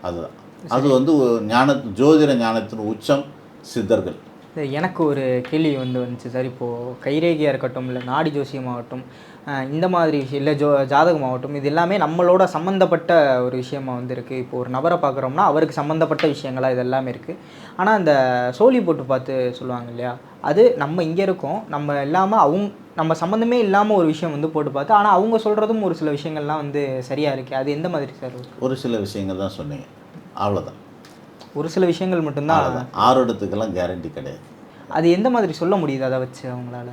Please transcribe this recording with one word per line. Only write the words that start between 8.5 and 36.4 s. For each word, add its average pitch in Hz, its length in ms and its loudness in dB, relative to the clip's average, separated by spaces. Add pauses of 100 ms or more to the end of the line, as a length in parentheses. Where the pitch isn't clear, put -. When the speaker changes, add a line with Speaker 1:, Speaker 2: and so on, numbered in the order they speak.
Speaker 2:
ஆ, 143 40 -8 (220)
இந்த 170 160 0
மாதிரி 165 320 2
விஷயம், 135 200 -4
இல்ல 151 100 2 (100)
ஜோ-, 143 300 4
ஜாதகமாகட்டும், 143 640 2
இது 139 140 -2
எல்லாமே 175 320 2
நம்மளோட 175 400 4 (120)
சம்மந்தப்பட்ட 175 560 0 (320)
ஒரு 123 180 -2
விஷயமா 131 380 -8
வந்து 127 160 -8
இருக்கு. 127 280 -10
இப்போ 127 180 -10
ஒரு 127 140 -6
நபரை 170 280 2
பார்க்குறோம்னா 139 480 0
அவருக்கு 156 280 2
சம்மந்தப்பட்ட 156 540 0
விஷயங்களா 131 400 -2
இது 123 120 -2
எல்லாமே 131 280 -2
இருக்கு. 160 220 -12 (420)
ஆனா 196 240 4
இந்த 151 140 4 (420)
சோழி 247 240 6
போட்டு 151 300 0
பார்த்து 131 240 -2 (240)
சொல்லுவாங்க 123 340 -8
இல்லையா, 123 220 -6 (340)
அது 202 160 6 (180)
நம்ம 165 260 -2
இங்க 170 180 -2
இருக்கோம், 180 340 -4 (140)
நம்ம 143 320 -2
இல்லாம 190 400 2
அவங்க, 196 200 0 (320)
நம்ம 160 240 2
சம்மந்தமே 226 340 0 (100)
இல்லாம 208 340 4
ஒரு 160 120 4
விஷயம் 156 220 -4
வந்து 156 180 -4
போட்டு 151 220 -2
பார்த்து, 175 240 4
ஆனா 208 200 4
அவங்க 226 180 2 (100)
சொல்றதும் 214 400 0
ஒரு 165 140 0
சில 151 160 0
விஷயங்கள்லாம் 151 460 -4
வந்து 143 200 -2 (260)
சரியா 143 280 0
இருக்கு. 131 240 -8
அது 143 160 -2
எந்த 170 180 -4
மாதிரி 139 240 -6
சார்? 127 180 -12 (220)
Speaker 1:
ஒரு 127 240 -4
சில 120 220 -2
விஷயங்கள் 98 400 -6
தான் 185 140 -8
சொன்னீங்க, 147 280 -10 (560)
அவ்வளவுதான். 202 360 -4 (800)
Speaker 2:
ஒரு 156 140 -4
சில 185 120 2
விஷயங்கள் 170 400 0
மட்டும்தான். 147 340 2
Speaker 1:
அவ்வளவுதான். 127 300 -2 (140)
ஆறு 127 180 6
இடத்துக்கெல்லாம் 104 540 -2
கேரண்டி 90 400 -4
கிடையாது. 67 280 -12 (540)
Speaker 2:
அது 160 80 2 (100)
எந்த 214 200 2
மாதிரி 190 240 2
சொல்ல 180 220 0
முடியுது 135 260 -2
அதை 131 120 0
வச்சு 127 300 -8